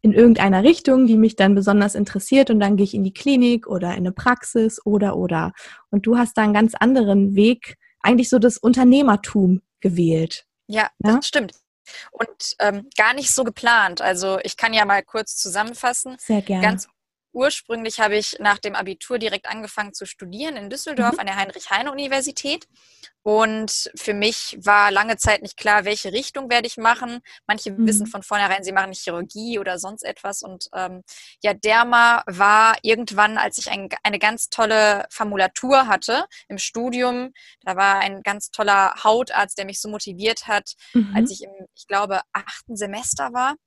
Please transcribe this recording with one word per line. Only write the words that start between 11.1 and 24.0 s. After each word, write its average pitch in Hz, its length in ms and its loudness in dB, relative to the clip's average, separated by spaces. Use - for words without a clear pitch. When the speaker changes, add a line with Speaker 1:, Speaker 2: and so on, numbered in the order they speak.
Speaker 2:
das 285 120 0
stimmt. 226 260 -2
Und, - 480 -8
ähm, 202 360 -2
gar 233 200 2
nicht 262 160 -4
so 262 120 0
geplant. 220 580 0
Also 190 420 -2
ich - 120 -10
kann 226 160 0
ja 220 140 2
mal 196 160 2
kurz - 340 -8
zusammenfassen. 233 840 -6
Speaker 1:
Sehr 208 240 -2
gerne. 190 180 -2
Speaker 2:
Ganz 190 260 0
ursprünglich 233 680 -4
habe 214 180 2
ich - 220 -6
nach 208 180 2
dem 202 160 -8
Abitur 196 460 -8
direkt 208 280 -6
angefangen 208 460 -10
zu 202 140 -14
studieren 226 480 -12
in 202 140 -14
Düsseldorf 254 440 -4
Speaker 1:
Mhm. - 60 -8
Speaker 2:
an 208 80 -8
der 196 80 -6
Heinrich-Heine-Universität. 269 1300 -6
Und 220 720 -2
für 208 200 -6